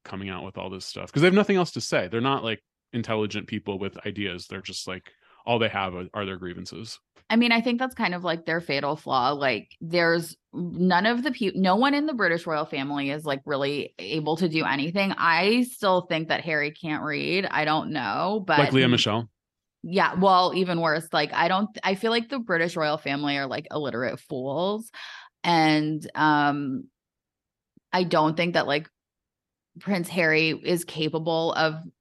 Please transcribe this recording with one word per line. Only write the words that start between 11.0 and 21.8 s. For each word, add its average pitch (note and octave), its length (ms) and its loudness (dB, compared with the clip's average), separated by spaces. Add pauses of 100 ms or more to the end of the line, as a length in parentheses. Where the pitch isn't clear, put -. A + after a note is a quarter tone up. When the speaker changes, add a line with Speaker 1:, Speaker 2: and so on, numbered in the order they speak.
Speaker 2:
of A#3+ 180 2
the D4 80 -2
peop-, G#3+ 240 -2
no F#3+ 200 4
one C4+ 180 4
in C#4+ 120 0
the D#4 80 -2
British F3 340 0
royal D#3 180 0
family C#3+ 440 -4
is, D3+ 160 -6
like, C3+ 200 -2
really C#3 540 -2
able D3+ 380 -2
to F3+ 100 2
do D#3+ 160 0
anything. E3 540 0
I F#3+ 460 4
still F#3+ 380 2
think E3 280 -2
that D3 160 0
Harry D3+ 260 -2
can't D3+ 320 -6
read. D3+ 420 -2
I D3+ 200 -2
don't D#3 260 0
know, D3+ 560 -2
but D3+ 120 4
Speaker 1:
Like C#3+ 140 4
Lea C3 140 6
Speaker 2:
he - 0 -
Speaker 1:
Michele? A#2 420 0 (540)
Speaker 2:
Yeah, E3+ 320 0
well, F3+ 400 6
even F3+ 260 0
worse. D#3+ 320 0
Like, D3+ 200 0
I E3+ 160 4
don't, G3 200 0 (140)